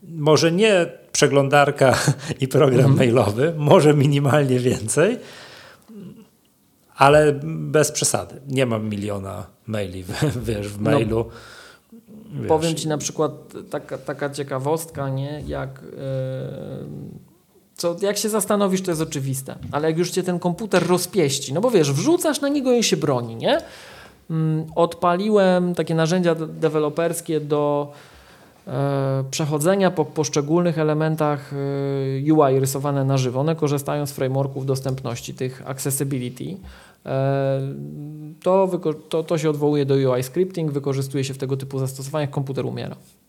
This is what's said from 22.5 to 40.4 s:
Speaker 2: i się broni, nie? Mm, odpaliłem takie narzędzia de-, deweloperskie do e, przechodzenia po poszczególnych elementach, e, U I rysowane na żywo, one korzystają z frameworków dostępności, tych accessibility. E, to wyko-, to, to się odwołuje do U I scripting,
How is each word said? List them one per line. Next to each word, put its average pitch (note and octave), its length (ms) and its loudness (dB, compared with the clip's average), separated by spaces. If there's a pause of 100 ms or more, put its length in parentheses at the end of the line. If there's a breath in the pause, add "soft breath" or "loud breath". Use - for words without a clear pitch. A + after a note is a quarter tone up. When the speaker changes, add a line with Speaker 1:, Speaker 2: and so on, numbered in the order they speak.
Speaker 2:
i A#3+ 100 4
się G3 140 2
broni, B2 400 -2
nie? G#3 240 2 (680 loud breath)
Mm, D#3+ 440 0
odpaliłem F3+ 1000 2
takie E3 200 -2
narzędzia E3 400 2
de-, D#3+ 120 -6
deweloperskie D#3+ 960 -2
do D3 520 0 (760 loud breath)
e, C3+ 640 -2
przechodzenia E3 600 2
po D#3 140 0
poszczególnych D#3 720 0
elementach, D3+ 760 0 (760)
e, D#3 60 4
U D3+ 220 6
I C3+ 40 4
rysowane C#3 440 -2
na C3+ 140 2
żywo, B2+ 220 0
one D#3+ 160 0
korzystają D3 500 -2
z C#3 60 -8
frameworków C3+ 540 -4
dostępności, C3 680 -6
tych C3 320 -8
accessibility. C3+ 880 -6 (500 loud breath)
E, C3+ 540 0 (840)
to F#3+ 240 4
wyko-, F#3 280 -2
to, - 280 -4
to E3 160 -2
się D#3 120 2
odwołuje D3 360 2
do C#3 80 2
U C3+ 220 4
I B2+ 60 0
scripting, E3 500 -2